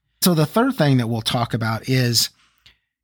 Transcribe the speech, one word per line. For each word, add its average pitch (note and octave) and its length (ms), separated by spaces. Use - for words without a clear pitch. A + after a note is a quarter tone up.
So F3+ 140
the D#3 120
third B3 280
thing C#3+ 220
that A#2+ 100
we'll A2+ 160
talk A#2 320
about A2+ 340
is, B2 420